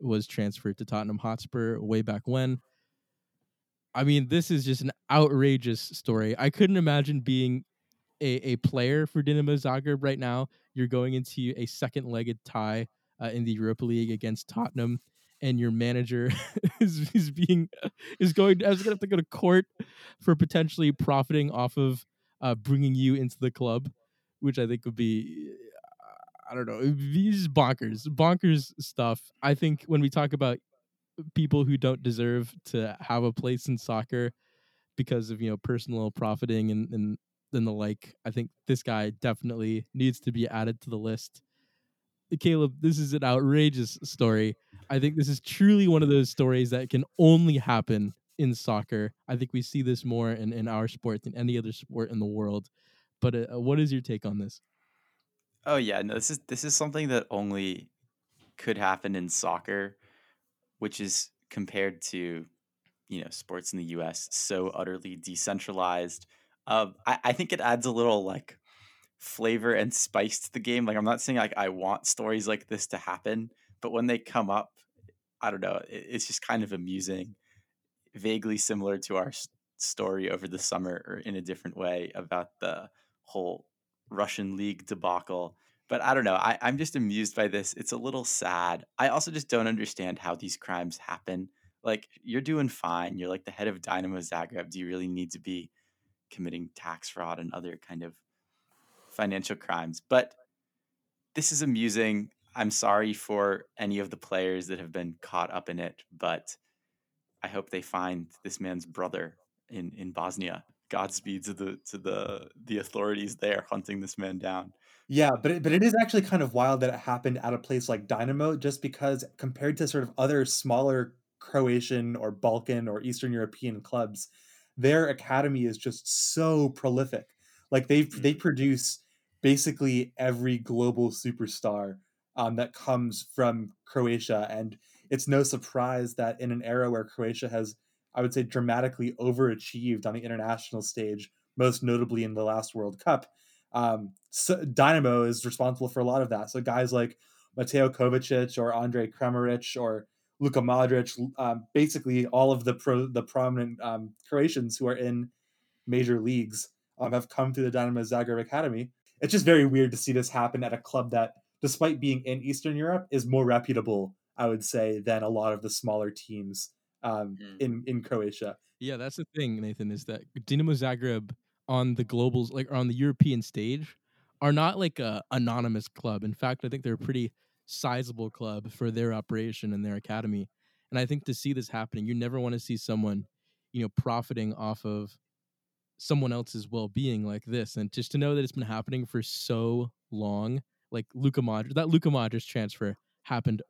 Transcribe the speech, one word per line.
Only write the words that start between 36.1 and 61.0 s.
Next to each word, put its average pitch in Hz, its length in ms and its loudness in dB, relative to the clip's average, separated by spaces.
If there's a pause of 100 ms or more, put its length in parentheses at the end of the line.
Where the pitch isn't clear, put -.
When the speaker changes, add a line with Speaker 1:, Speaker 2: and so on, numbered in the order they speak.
Speaker 1:
profiting 110 600 0
and, 107 180 -2
and, 107 280 -2 (360)
and 120 120 2
the 110 60 0
like, 104 440 -6 (100)
I 113 60 -4
think 117 180 -4 (180)
this 131 160 2
guy 107 280 -2
definitely 113 840 -2
needs 131 280 2
to 120 120 -2
be 113 140 0
added 113 340 -2
to - 80 -14
the 113 80 -6
list. 110 440 -6 (960)
Caleb, 151 420 4
this 156 180 4
is 143 140 0
an 147 100 0
outrageous 135 800 4
story. 110 520 4 (340)
I 135 100 0
think 147 160 2
this 147 140 4
is 139 100 0
truly 202 480 8
one 160 160 8
of 147 60 6
those 139 200 6
stories 127 420 4
that 127 180 -2
can 135 160 2 (120)
only 165 400 10
happen 110 560 2 (240)
in 131 160 4
soccer. 107 600 -2 (140)
I 127 100 -2
think 123 160 -4
we 123 80 0
see 135 220 -2
this 123 200 0
more 117 280 0
in, 110 200 -2
in 113 160 -2
our 110 200 -2
sport 110 360 -4
than - 140 -10
any 120 200 0
other 110 140 -4
sport 117 400 -6
in 113 80 -2
the 107 60 0
world. 104 420 -2 (540)
But, 123 140 4
uh, 117 240 -2
what 135 200 4
is 151 140 4
your 131 80 0
take 113 240 -6
on 101 140 -2
this? 101 200 -8 (1080)
Speaker 2:
Oh, 147 120 4
yeah. 104 240 0
No, 104 140 -4
this 113 140 -2
is, 147 180 -6
this 127 180 -6
is 147 100 2
something 151 320 0
that 127 240 2
only 101 580 -2 (680)
could 110 200 -4
happen 98 380 0
in 87 140 -4
soccer, 98 640 -4 (840)
which 104 200 -6
is 98 300 -4 (200)